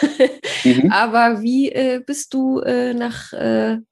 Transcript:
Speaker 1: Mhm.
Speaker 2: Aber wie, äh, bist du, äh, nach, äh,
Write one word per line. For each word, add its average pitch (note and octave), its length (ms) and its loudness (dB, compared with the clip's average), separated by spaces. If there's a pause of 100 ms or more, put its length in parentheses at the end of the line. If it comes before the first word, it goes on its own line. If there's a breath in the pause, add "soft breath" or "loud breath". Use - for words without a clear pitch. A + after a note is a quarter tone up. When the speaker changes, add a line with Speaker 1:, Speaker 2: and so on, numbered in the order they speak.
(640 loud breath)
Speaker 1:
Mhm. G#3+ 300 4
Speaker 2:
Aber A3+ 480 2
wie, B3+ 300 0
äh, B3+ 360 -2
bist C#4+ 280 -10
du, C4 240 0
äh, B3 340 -2
nach, A#3+ 400 -8
äh, A3+ 460 0 (140)